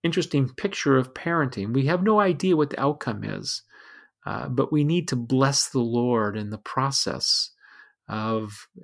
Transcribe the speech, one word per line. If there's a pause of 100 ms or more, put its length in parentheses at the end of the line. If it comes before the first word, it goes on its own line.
interesting
picture
of
parenting.
We
have
no
idea
what
the
outcome
is, (640)
uh,
but
we
need
to
bless
the
Lord
in
the
process (580)
of (140)